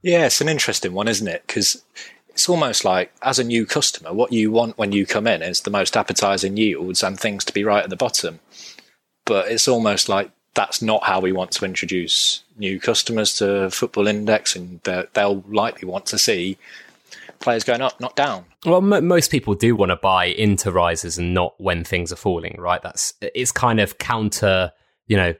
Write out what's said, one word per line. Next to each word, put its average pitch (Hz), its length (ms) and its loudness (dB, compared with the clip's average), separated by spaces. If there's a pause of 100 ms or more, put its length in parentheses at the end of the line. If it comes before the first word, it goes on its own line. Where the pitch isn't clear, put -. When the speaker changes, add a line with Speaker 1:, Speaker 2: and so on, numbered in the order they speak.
Speaker 1:
Yeah, 170 240 4
it's - 140 2
an 147 80 0
interesting 104 440 -2
one, 101 140 -2
isn't 104 220 -2
it? - 180 -8
'Cause - 340 -2 (500)
it's - 180 0
almost 156 360 2
like, 92 280 2 (100)
as 135 160 0
a 127 60 2
new 117 200 2
customer, 90 480 -2
what 113 200 0
you 110 180 2
want 113 260 0
when 104 140 -2
you 101 160 2
come 110 220 0
in 90 120 2
is 87 200 -4
the 101 100 -4
most 101 260 0
appetizing 98 600 0
yields 92 480 0
and 95 160 -4
things 104 240 -4
to - 100 -8
be 101 80 0
right 104 220 2
at 92 60 -8
the 92 60 -8
bottom. 87 440 -4 (840)
But 101 260 0
it's 113 160 0
almost 110 400 2
like 101 240 -2 (220)
that's - 280 -2
not 110 220 2
how 95 160 2
we 92 100 2
want 92 220 -2
to - 120 -4
introduce 90 760 -2 (160)
new 95 220 -4
customers 110 560 0
to 98 340 0
Football 104 380 0
Index, 107 480 0
and 90 260 -14
they're, 92 300 -4
they'll 101 340 0
likely 104 400 -2
want 92 200 -8
to 107 120 -4
see 95 400 0 (800)
players 113 240 0
going 120 180 0
up, 131 200 -4
not 123 160 -8
down. 107 300 -2 (200)
Speaker 2:
Well, 180 140 6
mo-, 196 220 4
most 175 280 2
people 117 240 0
do 113 220 4
wanna 92 180 2
buy 92 300 2
into 101 480 0
rises 85 440 0
and 87 160 -2
not 90 280 0
when 87 240 -2
things 87 280 -4
are 85 40 -10
falling, 85 420 -4
right? 90 240 -2
That's, - 380 -6
it's 120 320 -4
kind 117 260 2
of 101 200 0
counter, 98 720 0 (340)
you 107 100 2
know 87 240 2